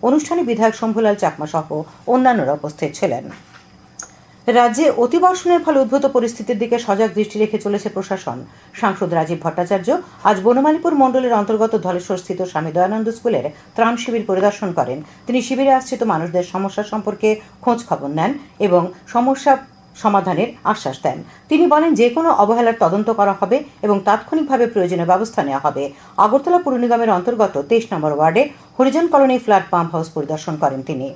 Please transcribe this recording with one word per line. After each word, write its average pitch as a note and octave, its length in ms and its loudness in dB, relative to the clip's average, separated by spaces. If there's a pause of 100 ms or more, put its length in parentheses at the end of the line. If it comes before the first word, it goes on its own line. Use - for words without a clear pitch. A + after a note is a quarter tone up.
অনুষ্ঠানে D4+ 400 0
বিধায়ক A3+ 320 0
শম্ভুলাল A3 420 0
চাকমা D#3+ 300 -4
সহ D#3 200 -4 (400)
অন্যান্যরা A#3+ 460 2
উপস্থিত D3 420 -6
ছিলেন। C#3 320 -4 (1200)
রাজ্যে A#3+ 400 4 (180)
অতিবর্ষণের F4 600 2
ফলে D#4 160 2
উদ্ভূত C4+ 260 0
পরিস্থিতির A#3+ 560 -2
দিকে A#3 160 -2
সজাগ G#3+ 360 0
দৃষ্টি G#3 240 -2
রেখে G#3+ 200 0
চলেছে G#3 300 -4
প্রশাসন। F#3+ 500 -6 (360)
সাংসদ F#3+ 380 -2
রাজীব E3 300 0
ভট্টাচার্য F#3 460 -2 (360)
আজ G3+ 160 4
বনমালীপুর D4 540 2
মণ্ডলের B3+ 460 2
অন্তর্গত A3 360 0
ধলেশ্বরস্থিত F3+ 680 -4
স্বামী E3 300 -4
দয়ানন্দ G3+ 380 0
স্কুলের F#3 360 -2 (280)
ত্রাণ A3+ 220 2
শিবির A3+ 320 -4
পরিদর্শন G3+ 440 0
করেন। C3+ 260 -2 (280)
তিনি B3 160 0
শিবিরে C4+ 300 2
আশ্রিত C4 300 0
মানুষদের F3 500 0
সমস্যা G3 320 -4
সম্পর্কে G#3 440 -4 (320)
খোঁজ A#3 260 0
খবর C#3+ 220 -4
নেন D#3+ 240 -2 (280)
এবং F3+ 220 4 (240)
সমস্যা C4 460 2 (440)
সমাধানের G3 520 0 (160)
আশ্বাস C#3+ 380 -2
দেন। C#3+ 160 -2 (300)
তিনি D#4 180 4
বলেন, D4+ 280 4
যে A#3 160 4
কোনো D#4+ 220 0
অবহেলার A3+ 480 2
তদন্ত G3+ 300 2
করা G3+ 300 2
হবে G3+ 160 0 (260)
এবং G#3 180 2
তাৎক্ষণিকভাবে C4+ 680 0
প্রয়োজনীয় F3+ 460 0
ব্যবস্থা G#3+ 300 0
নেওয়া C#3 220 -4
হবে। C#3 200 -2 (320)
আগরতলা C4+ 420 4
পৌর C#4+ 200 0
নিগমের A#3 380 2
অন্তর্গত G3+ 380 0 (140)
তেইশ A3+ 220 2
নম্বর D#3 220 -2
ওয়ার্ডে D#3+ 300 2 (300)
হরিজন C#4 360 2
কলোনি C4+ 300 4
ফ্ল্যাট G3+ 320 2
পাম্প E3+ 220 0
হাউস E3 180 -4
পরিদর্শন D3+ 460 -6
করেন C3+ 260 -2
তিনি। C3+ 340 -6